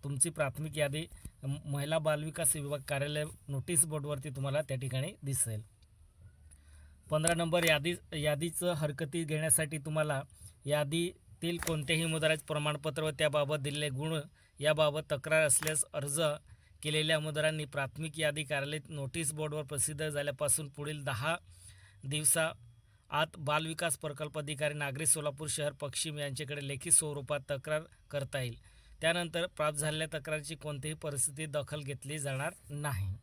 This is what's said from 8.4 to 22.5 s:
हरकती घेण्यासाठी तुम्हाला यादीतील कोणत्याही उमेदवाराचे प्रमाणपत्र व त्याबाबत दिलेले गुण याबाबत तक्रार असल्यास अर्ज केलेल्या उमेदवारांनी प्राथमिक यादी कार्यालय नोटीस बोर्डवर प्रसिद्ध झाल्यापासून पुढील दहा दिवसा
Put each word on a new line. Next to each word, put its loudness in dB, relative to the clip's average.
हरकती -2
घेण्यासाठी 2
तुम्हाला 0
यादीतील 0
कोणत्याही 2
उमेदवाराचे 2
प्रमाणपत्र 0
व 2
त्याबाबत 4
दिलेले 0
गुण 0
याबाबत 4
तक्रार 4
असल्यास 2
अर्ज -2
केलेल्या 4
उमेदवारांनी 2
प्राथमिक -4
यादी 2
कार्यालय -2
नोटीस -4
बोर्डवर -2
प्रसिद्ध -2
झाल्यापासून 0
पुढील -6
दहा 0
दिवसा 4